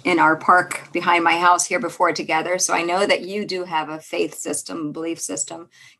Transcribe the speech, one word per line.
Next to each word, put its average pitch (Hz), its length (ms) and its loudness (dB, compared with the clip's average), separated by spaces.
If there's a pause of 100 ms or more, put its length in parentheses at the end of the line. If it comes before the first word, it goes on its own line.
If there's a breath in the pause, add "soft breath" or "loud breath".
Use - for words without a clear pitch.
in 180 160 2
our 156 160 6
park 175 560 2
behind 175 320 2
my 165 140 4
house 175 280 4
here 180 140 -2
before 170 320 0
together, 160 480 -2
so - 140 0
I 175 80 0
know 175 240 0
that 190 160 0
you 196 240 -6
do 180 180 -6
have 160 260 -4
a 156 100 -10
faith 160 360 -4
system, 160 560 -8
belief 160 280 -8
system. 170 500 -8 (300 soft breath)